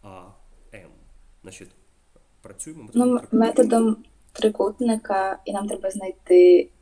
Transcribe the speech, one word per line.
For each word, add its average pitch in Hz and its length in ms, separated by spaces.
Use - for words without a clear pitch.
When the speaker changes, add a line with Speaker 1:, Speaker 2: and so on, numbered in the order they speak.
Speaker 1:
А 95 240
М. 92 160
Значить, 95 300
працюємо 156 420
методом 240 260
Speaker 2:
Ну, 247 100
Speaker 1:
трикутника. 226 260
Speaker 2:
методом 226 580
трикутника, 214 1120
і 196 80
нам 202 140
треба 190 240
знайти 180 800